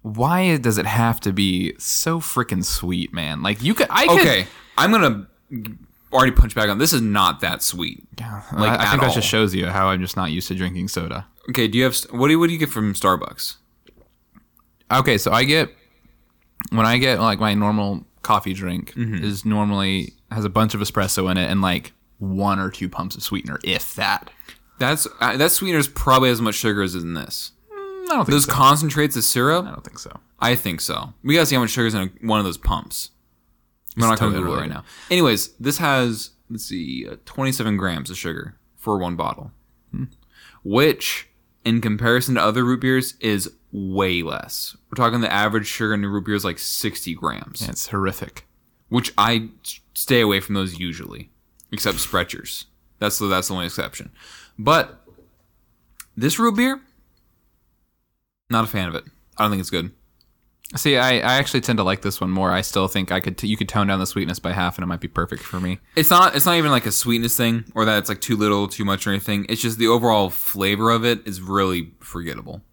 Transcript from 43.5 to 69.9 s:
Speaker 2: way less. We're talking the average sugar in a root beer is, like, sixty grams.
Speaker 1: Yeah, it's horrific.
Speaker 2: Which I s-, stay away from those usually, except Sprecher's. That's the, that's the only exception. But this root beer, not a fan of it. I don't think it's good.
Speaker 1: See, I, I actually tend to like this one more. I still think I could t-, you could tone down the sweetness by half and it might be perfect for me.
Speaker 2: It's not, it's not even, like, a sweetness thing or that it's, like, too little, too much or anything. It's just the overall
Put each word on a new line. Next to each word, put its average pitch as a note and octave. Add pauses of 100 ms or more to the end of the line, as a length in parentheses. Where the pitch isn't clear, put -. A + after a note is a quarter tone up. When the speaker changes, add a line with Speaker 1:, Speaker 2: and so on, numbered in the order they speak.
Speaker 2:
way F#2+
less. - (120)
We're B2
talking A#2
the A2+
average G#2
sugar G#2+
in G2+
a -
root G2
beer G#2
is, G2+
like, F2
sixty -
grams. C#2
Speaker 1:
Yeah, -
it's -
horrific. - (420)
Speaker 2:
Which A#2+
I A2+ (160)
s-, - (120)
stay B2
away G2+
from G2+
those F#2
usually, E2+ (420)
except G2+
Sprecher's. - (340)
That's G#2
the, G#2
that's F#2
the G2
only F2+
exception. - (480)
But D3 (1120)
this B2
root A3+
beer, C4 (1700)
not A2+
a A2
fan F#2+
of E2
it. - (340)
I G#2+
don't G#2
think F#2+
it's -
good. F2+ (840)
Speaker 1:
See, C#3
I, B2+
I B2
actually C3
tend A2+
to G#2
like F#2+
this -
one F#2
more. F#2
I F#2
still F#2+
think F#2+
I F#2
could F2+
t-, G#2+
you G#2+
could F#2
tone G2+
down G2
the F#2
sweetness F2+
by F2+
half F2+
and F2+
it F2+
might E2+
be E2
perfect -
for F#2
me. F2+ (160)
Speaker 2:
It's D#3
not, F3+
it's C#3
not E3+
even, D3+
like, A#2+
a G2+
sweetness A#2
thing A#2 (100)
or A2
that G#2+
it's, G2+
like, G2+
too A#2
little, G2+
too -
much G2
or G#2
anything. G2+
It's A2+
just A2+
the A#2
overall A2+